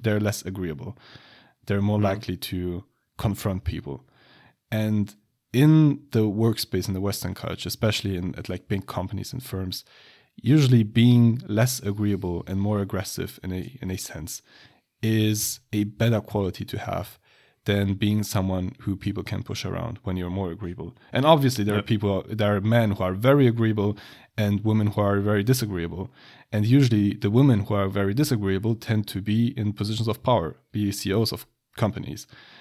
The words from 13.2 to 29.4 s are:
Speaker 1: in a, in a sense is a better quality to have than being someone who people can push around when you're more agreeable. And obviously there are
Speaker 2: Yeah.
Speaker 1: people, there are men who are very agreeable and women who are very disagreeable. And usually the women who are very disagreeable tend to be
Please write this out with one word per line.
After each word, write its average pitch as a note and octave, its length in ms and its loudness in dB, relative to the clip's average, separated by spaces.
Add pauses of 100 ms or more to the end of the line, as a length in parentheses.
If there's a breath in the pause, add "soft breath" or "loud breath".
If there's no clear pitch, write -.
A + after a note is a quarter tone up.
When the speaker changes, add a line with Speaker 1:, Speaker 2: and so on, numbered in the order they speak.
Speaker 1:
in F#2 100 -8
a, - 300 -8
in F2+ 80 -6
a F#2+ 80 -6
sense - 420 -12 (640 soft breath)
is G#2+ 580 0 (120)
a G#2 120 0
better A2 360 0
quality G2 440 -4
to - 140 -8
have - 400 -8 (460 soft breath)
than G2+ 300 0
being G#2 300 0
someone F#2 560 -2
who G2 160 -4
people F#2+ 260 -4
can - 200 -6
push - 220 -8
around F2+ 400 -6
when F#2 120 -4
you're F2+ 140 -6
more F#2 200 -4
agreeable. F2 460 -10 (160 soft breath)
And C3 120 2
obviously C3+ 400 4
there G#2 100 0
are G#2 40 2
Speaker 2:
Yeah. G2+ 40 0 (120)
Speaker 1:
people, G2 340 0
there G#2 280 0
are G2 40 0
men A2 320 4
who G2 120 -2
are F#2 80 0
very C3 340 4
agreeable G#2+ 500 2 (400 loud breath)
and G2+ 280 0
women G#2+ 240 2
who G#2 120 -2
are G2+ 200 2
very G#2 240 0
disagreeable. F#2+ 680 -2 (400 loud breath)
And G#2+ 160 0
usually A2+ 480 4
the G#2 160 -2
women A#2+ 360 6
who G#2+ 80 -2
are G2 140 0
very G2 260 0
disagreeable A2 600 0
tend A2 340 -2
to G2 120 -8
be G#2+ 360 0